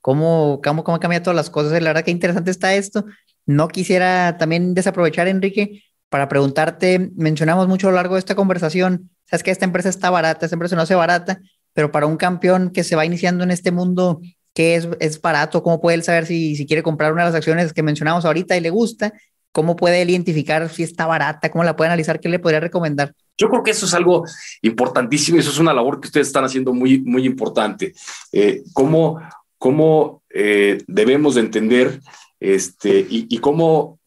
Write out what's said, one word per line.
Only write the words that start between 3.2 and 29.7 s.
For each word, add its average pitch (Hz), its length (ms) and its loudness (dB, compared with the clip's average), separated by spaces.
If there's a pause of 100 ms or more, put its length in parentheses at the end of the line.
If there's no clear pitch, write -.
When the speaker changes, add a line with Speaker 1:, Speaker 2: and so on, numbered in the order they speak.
Speaker 1:
No 147 240 2
quisiera 180 680 0
también 170 340 0
desaprovechar, 180 560 0
Enrique, 196 540 -2 (260)
para 139 200 -2
preguntarte, 156 880 0
mencionamos 160 540 0
mucho 190 200 0
a - 20 4
lo 185 60 2
largo 180 180 0
de 190 60 0
esta 185 140 -6
conversación, 180 760 0 (180)
sabes 175 140 -2
que - 80 -4
esta 185 160 -2
empresa 185 240 -2
está 180 180 -2
barata, 160 380 0
esta 170 100 -4
empresa 175 200 -4
no 160 60 2
hace 165 120 0
barata, 175 460 0 (340)
pero 151 180 0
para 151 140 0
un 156 100 0
campeón 180 540 0
que 175 140 -2
se 170 120 -2
va 156 80 2
iniciando 175 400 -2
en 180 60 0
este 180 200 -2
mundo, 180 520 0 (320)
¿qué 165 220 2
es, 170 120 -2 (100)
es 156 220 -4
barato? 160 420 0
¿Cómo 170 160 0
puede 170 180 2
él 165 60 -2
saber 170 220 0
si, 160 320 -2
si 143 80 -4
quiere 156 180 0
comprar 156 300 0
una 170 120 0
de 170 40 2
las 165 80 0
acciones 160 380 0
que 160 80 -2
mencionamos 156 420 -2
ahorita 170 320 0
y 175 60 0
le 165 80 -2
gusta? 214 420 -2 (400)
¿Cómo 160 220 0
puede 175 280 2
él 175 80 0
identificar 160 580 0
si 170 140 -8
está 165 240 -4
barata? 156 440 -2
¿Cómo 139 140 0
la 156 120 0
puede 160 120 2
analizar? 165 320 -2
¿Qué - 80 -6
le 175 100 0
podría 165 220 0
recomendar? 156 540 -2 (240)
Speaker 2:
Yo 220 100 2
creo 240 140 0
que 220 80 0
eso 202 160 -2
es 165 80 -2
algo 175 300 2 (360)
importantísimo 127 800 0
y - 20 4
eso 147 100 0
es 139 80 -6
una 160 140 4
labor 135 260 0
que - 100 -16
ustedes 143 180 2
están 135 180 -2
haciendo 131 300 -2
muy, 131 260 4
muy 123 240 0
importante. 107 680 -4 (380)
Eh, - 300 2 (120)
¿cómo, 156 440 2 (380)
cómo, 156 720 2